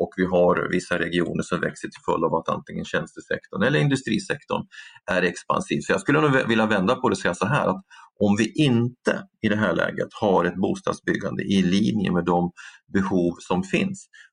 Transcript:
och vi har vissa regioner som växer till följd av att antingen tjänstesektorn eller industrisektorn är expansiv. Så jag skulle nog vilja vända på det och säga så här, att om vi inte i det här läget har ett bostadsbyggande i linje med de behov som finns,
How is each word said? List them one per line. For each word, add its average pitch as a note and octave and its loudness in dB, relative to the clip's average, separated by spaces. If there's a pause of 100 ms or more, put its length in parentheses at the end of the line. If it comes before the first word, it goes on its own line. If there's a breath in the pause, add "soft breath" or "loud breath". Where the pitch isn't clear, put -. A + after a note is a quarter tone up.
och F2+ -4
vi F#2 0
har F2 2
vissa F2+ -2
regioner E2+ -2
som E2+ -4
växer D#2 -6
till - -20
följd E2 0
av D#2+ 0
att E2 -4
antingen E2+ -6
tjänstesektorn - -8
eller C#3+ 2
industrisektorn - -2 (480 loud breath)
är F#2 0
expansiv. D2+ -2
Så - -4
jag F#2+ 2
skulle D3 2
nog C3+ 2
vilja A2 2
vända G#2+ 2
på - 0
det - 2
och - 0
säga F2 0
så F#2 -2
här, G2 0
att - -4 (360 loud breath)
om G#2 4
vi A2+ 0
inte A#2+ 2 (200)
i A2 0
det G#2 2
här G2+ 0
läget F2 -2 (120)
har F#2 4
ett F2 -2
bostadsbyggande - -2
i G2 2
linje G2 2
med F2 0
de F2 2 (420 loud breath)
behov F#2+ 0
som F#2 -2
finns, - -4 (240 loud breath)